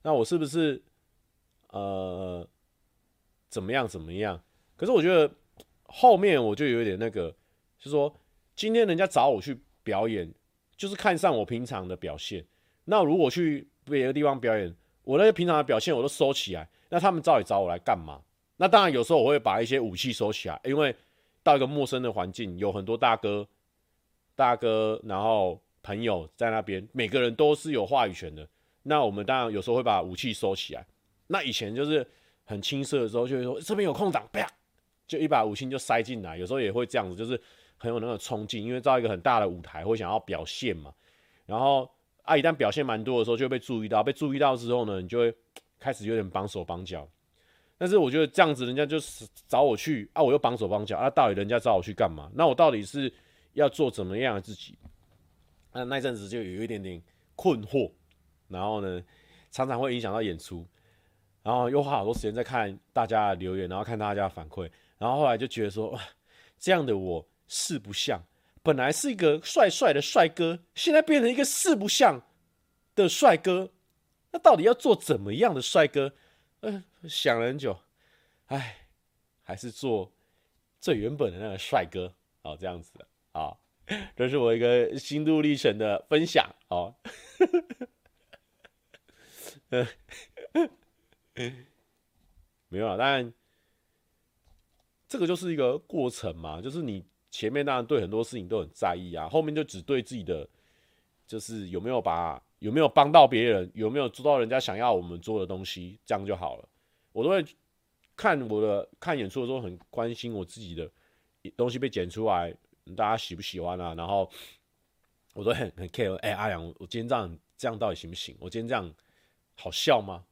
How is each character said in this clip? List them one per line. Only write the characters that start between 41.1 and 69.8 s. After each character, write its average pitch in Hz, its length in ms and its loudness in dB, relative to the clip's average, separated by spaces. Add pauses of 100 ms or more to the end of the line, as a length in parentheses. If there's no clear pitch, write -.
然 110 120 -4
后， 131 320 2 (320)
啊， 160 140 4
一 143 60 4
旦 165 100 4
表 123 180 2
现 143 140 -2
蛮 113 180 -4
多 123 160 0
的 113 60 4
时 120 60 -2
候 117 60 2
就 131 100 0
会 - 20 -2
被 131 100 -2
注 110 240 -6
意 107 60 -6
到， 107 140 4
被 127 100 0
注 139 220 -4
意 139 40 -4
到 139 160 4
之 120 160 -6
后 120 140 2
呢， 101 160 -4
你 90 80 -10
就 117 100 -2
会 117 160 4 (440)
开 139 120 -6
始 107 160 -6
有 110 60 -2
点 107 160 -2
绑 95 180 -4
手 98 160 -8
绑 87 220 -8
脚。 85 240 -12 (680)
但 180 100 -2
是 196 80 4
我 151 140 6
觉 143 80 0
得 156 80 4
这 180 160 4
样 156 120 6
子， 123 120 -4
人 127 100 -4
家 147 80 2
就 147 160 -2
是 - 260 -16 (200)
找 127 160 4
我 135 120 4
去， 110 380 -4
啊， 160 100 2
我 131 80 6
又 143 80 4
绑 120 160 0
手 107 140 -4
绑 104 160 -2
脚， 101 140 -6
啊， 123 100 0
到 143 200 4
底 101 60 0
人 101 140 -4
家 117 100 0
找 110 180 2
我 90 60 2
去 104 120 -10
干 95 160 0
嘛？ 78 240 -14
那 160 120 2
我 135 80 4
到 160 160 6
底 110 120 -4
是 135 280 -6 (440)
要 143 120 4
做 135 240 0
怎 101 160 -8
么 95 120 -6
样 123 160 -2
的 98 80 -6
自 107 120 -14
己？ - 220 -20 (960)
那， 123 120 -8
那 131 160 -4
阵 123 140 -2
子 101 140 -10
就 113 140 -6
有 92 200 -8
一 113 40 -6
点 107 160 -8
点 90 200 -12 (320)
困 135 300 0
惑， 117 260 -2 (580)
然 92 140 -8
后 104 200 -2
呢， 90 200 -6 (480)
常 131 160 -4
常 123 140 -4
会 131 140 -2
影 120 60 -4
响 104 120 -6
到 110 80 -2
演 92 180 -4
出， 85 280 -14 (760)
然 110 120 -2
后 123 160 0
又 143 120 2
花 139 100 -2
好 110 120 0
多 110 80 -2
时 113 80 -4
间 107 140 -4
在 120 100 -2
看 107 340 -4 (140)
大 117 140 0
家 107 240 2
的 92 60 -2
留 92 200 -6
言， 95 140 -4
然 92 80 -6
后 104 40 -4
看 110 160 -6
大 104 160 -4
家 101 100 -2
的 95 40 -2
反 85 220 -12
馈， 85 200 -10 (280)
然 107 100 -4
后 131 100 0
后 147 80 4
来 117 120 2
就 127 80 -4
觉 117 160 -6
得 104 80 -2
说 107 240 -6
：“哇， 113 60 -12 (580)
这 185 140 0
样 170 120 2
的 110 140 0
我 90 260 -4 (220)
四 - 320 -6
不 101 140 -14
像， 98 280 -4 (440)
本 156 100 4
来 131 160 2
是 269 220 -2
一 - 20 -4
个 160 260 2
帅 - 300 4
帅 208 220 4